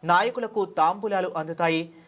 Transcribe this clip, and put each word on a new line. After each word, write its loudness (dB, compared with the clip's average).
నాయకులకు 0
తాంబూలాలు 0
అందుతాయి. -2